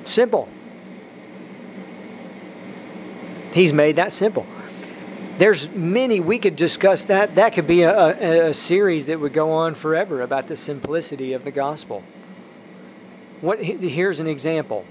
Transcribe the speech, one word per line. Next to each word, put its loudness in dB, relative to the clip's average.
Simple. 0
He's 6
made 6
that 2
simple. -2
There's 4
many, 0
we 0
could 0
discuss 2
that. 2
That 6
could 0
be 6
a, 8
a, 4
a 0
series 2
that -2
would -4
go 2
on 2
forever -2
about -4
the -8
simplicity -6
of -6
the -10
gospel. -6
What, 0
he-, -4
here's -2
an -4
example. -4